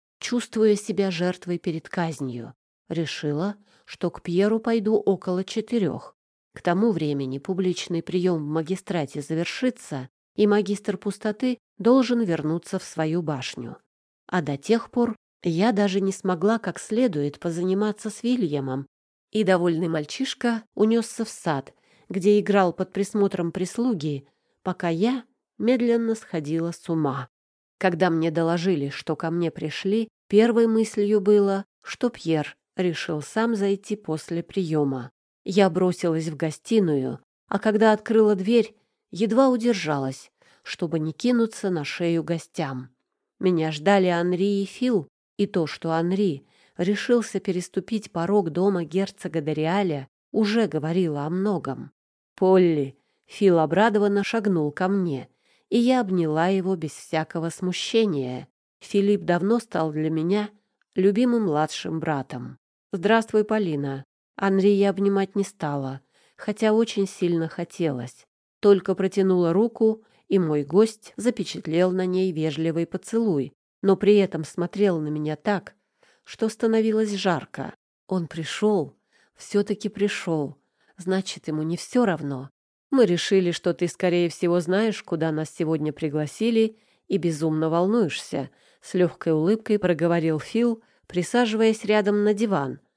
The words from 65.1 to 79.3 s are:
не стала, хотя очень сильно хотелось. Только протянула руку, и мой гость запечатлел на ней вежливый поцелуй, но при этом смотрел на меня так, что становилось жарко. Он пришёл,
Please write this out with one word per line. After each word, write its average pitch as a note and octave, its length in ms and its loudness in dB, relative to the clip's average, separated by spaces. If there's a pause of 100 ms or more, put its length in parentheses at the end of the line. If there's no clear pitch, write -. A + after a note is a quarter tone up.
не G3+ 80 0
стала, C#3 560 -6 (360)
хотя G#3+ 360 0
очень G#3+ 340 2
сильно E3+ 420 0
хотелось. D3 800 -6 (340)
Только G3 340 6
протянула F#3 580 2
руку, A3 500 2 (260)
и G3 100 4
мой D3+ 260 0
гость G3+ 520 0
запечатлел F3+ 760 -2
на F#3 120 0
ней F#3 280 0
вежливый D#3+ 540 -2
поцелуй, G3 680 -2 (280)
но F#3+ 160 4
при G3+ 200 6
этом F#3 260 2
смотрел F3 560 0
на D3+ 100 -4
меня D3+ 280 -4
так, - 380 -4 (500)
что - 240 -4
становилось A3 640 0
жарко. E3+ 640 -4 (340)
Он F3+ 180 -2
пришёл, E3 720 -2 (400)